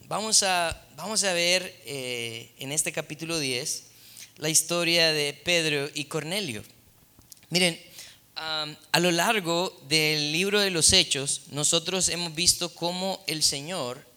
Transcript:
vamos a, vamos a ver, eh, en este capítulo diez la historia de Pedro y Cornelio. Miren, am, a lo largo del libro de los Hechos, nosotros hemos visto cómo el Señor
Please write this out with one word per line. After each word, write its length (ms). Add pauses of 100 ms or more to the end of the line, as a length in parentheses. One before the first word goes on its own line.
vamos 340
a, 360 (160)
vamos 300
a 80
ver, 540
eh, 720
en 120
este 220
capítulo 460
diez 460 (520)
la 140
historia 600
de 220
Pedro 600
y 100
Cornelio. 580 (880)
Miren, 320 (540)
am, 420 (160)
a 80
lo 100
largo 800
del 440
libro 280
de 80
los 240
Hechos, 580
nosotros 600
hemos 240
visto 400
cómo 520
el 160
Señor 640 (100)